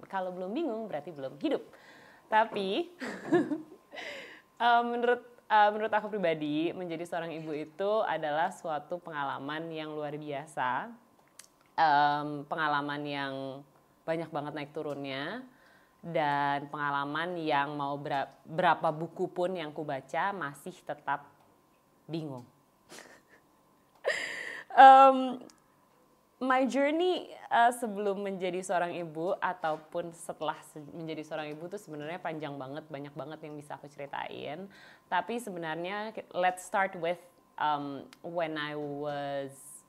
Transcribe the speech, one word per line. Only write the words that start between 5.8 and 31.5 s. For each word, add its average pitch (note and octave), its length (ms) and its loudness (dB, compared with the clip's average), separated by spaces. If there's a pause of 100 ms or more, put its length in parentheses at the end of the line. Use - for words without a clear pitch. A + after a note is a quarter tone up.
aku G#3 160 0
pribadi, E3 640 0
menjadi E3+ 320 -6
seorang E3+ 320 -6
ibu D#3+ 160 -8
itu D#3 560 -2
adalah D#3 400 0
suatu E3 480 -6
pengalaman D3 800 -6
yang D#3 160 -8
luar D3+ 240 -6
biasa. D3 720 -4 (920)
Em, D3 640 4
pengalaman D3 640 -2
yang C#3 560 -6 (400)
banyak E3 240 -2
banget D3+ 240 -6
naik D3 240 -10
turunnya. D3 720 -6 (560)
Dan C#3+ 640 0
pengalaman D3 720 -2
yang D3 320 0
mau C#3+ 240 -4
bera-, C#3+ 320 -4 (160)
berapa E3 480 2
buku D#3+ 400 -6
pun F3+ 240 -2
yang D#3 160 -6
ku D3+ 160 -8
baca, D#3+ 480 -4
masih C#3+ 480 -10
tetap C#3 400 -6 (800)
bingung. D3+ 400 -8 (480)
<laughs> - 1800 -10
Em, C4 640 12 (1040)
my C4 240 4
journey, D4+ 640 2 (160)
eh, - 320 6
sebelum G3+ 480 -2
menjadi F#3 320 -4
seorang F3 400 -2
ibu E3 400 -4
ataupun E3+ 720 -4
setelah D#3+ 480 -8 (160)
se-, D#3 160 -14
menjadi D#3+ 320 -10
seorang D#3 320 -8